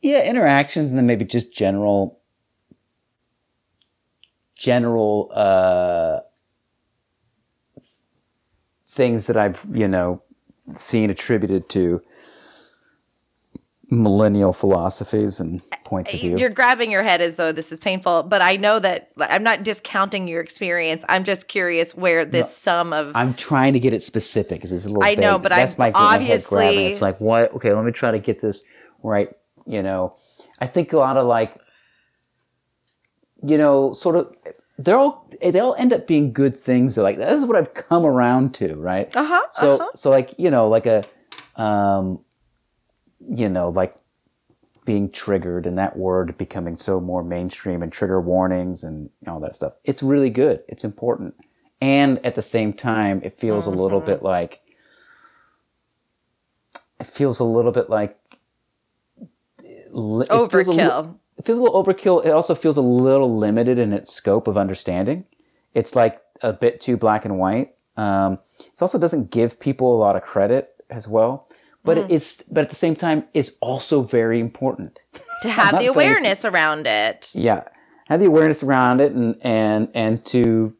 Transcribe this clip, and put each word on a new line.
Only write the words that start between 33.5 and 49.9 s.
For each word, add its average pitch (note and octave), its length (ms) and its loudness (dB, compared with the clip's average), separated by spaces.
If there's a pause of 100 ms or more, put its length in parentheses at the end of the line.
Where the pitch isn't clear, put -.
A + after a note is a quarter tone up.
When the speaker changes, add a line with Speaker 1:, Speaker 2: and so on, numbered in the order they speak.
Speaker 1:
know, C#3 340 4
sort E3+ 240 -2
of, F3 180 -2 (440)
they're F3 200 2
all, C#4 300 0 (140)
they F3+ 180 2
all B3 140 0
end B3 180 2
up - 140 -2
being D3 260 2
good C3+ 240 0
things. B2 380 0
So, G#2+ 80 0
like, G2 160 2
that B2 140 0
is - 120 2
what A#3+ 120 0
I've - 180 0
come E3+ 320 0
around B2+ 480 2
to, D#2+ 220 -6
right? F#2 380 -4
Speaker 2:
Uh-huh, D#4 280 0 (100)
Speaker 1:
So, C#3+ 240 4
Speaker 2:
uh-huh. A#2+ 200 -4
Speaker 1:
so, C#3+ 140 0
like, C3 280 2
you F3 120 2
know, A#2 180 4
like A2 180 2
a, G#2+ 180 2 (520)
um, G2+ 640 0 (1040)
you A2+ 240 -4
know, F2+ 180 -2
like, F#2 260 -4 (920)
being G2+ 240 -2
triggered F2+ 560 -4
and F2+ 120 -6
that F#2+ 180 -4
word F#2 420 -2
becoming F2 400 -10
so F#2+ 200 -4
more F2+ 240 -6
mainstream F2 600 -8
and E2 100 -8
trigger F#2+ 280 -2
warnings F2+ 600 -2
and D#2 280 -12 (180)
all E2 120 -10
that - 140 -10
stuff. - 200 -8 (100)
It's - 180 -6